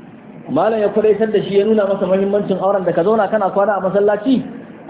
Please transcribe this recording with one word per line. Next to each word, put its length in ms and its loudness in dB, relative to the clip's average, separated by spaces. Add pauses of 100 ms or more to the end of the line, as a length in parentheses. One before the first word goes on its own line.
(500)
Malam 300 0
ya 100 0
kwadaitar 440 2
da 80 2
shi, 160 -2
ya 80 4
nuna 240 2
masa 160 0
muhimmancin 560 0
auren, 240 0
da 80 0
ka 100 0
zauna 240 2
kana 220 0
kwana 280 0
a 40 -4
masallaci, 600 0 (460)